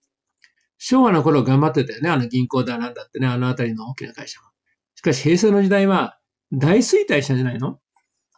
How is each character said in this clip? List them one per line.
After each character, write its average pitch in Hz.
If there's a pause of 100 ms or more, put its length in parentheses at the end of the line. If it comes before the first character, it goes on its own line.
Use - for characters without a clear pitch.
(800)
昭 262
和 233
の 160
頃 147
頑 135
張 156
っ -
て 139
た -
よ -
ね。 160
あ 160
の 120
銀 127
行 127
だ 120
な 240
ん -
だ -
っ -
て -
ね、 131
あ 123
の 127
辺 123
り 110
の 110
大 131
き -
な -
会 -
社 -
は。 - (440)
し -
か 160
し 131
平 160
成 208
の 202
時 196
代 196
は 175 (340)
大 147
衰 403
退 143
し 135
た 139
ん -
じ 127
ゃ -
な 123
い 117
の？ - (580)